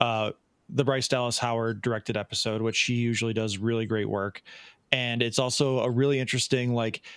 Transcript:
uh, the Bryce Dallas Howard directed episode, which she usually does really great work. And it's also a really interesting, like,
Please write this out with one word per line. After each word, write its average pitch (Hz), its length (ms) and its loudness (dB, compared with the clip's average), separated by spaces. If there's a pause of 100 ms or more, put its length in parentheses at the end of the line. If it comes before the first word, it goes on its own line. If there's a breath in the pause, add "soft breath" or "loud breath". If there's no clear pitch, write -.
uh, 110 320 2 (360)
the 131 160 0
Bryce 131 240 0
Dallas 123 300 0
Howard 113 440 0
directed 113 340 -2
episode, 110 460 -2
which 113 140 0
she - 180 0
usually 117 380 0
does 107 260 -2
really 113 280 0
great 104 220 0
work. 101 340 -4 (500 loud breath)
And 120 300 0
it's 117 160 0
also 131 420 2
a 120 100 2
really 135 300 2
interesting, 123 520 0
like, 113 300 -2 (140 loud breath)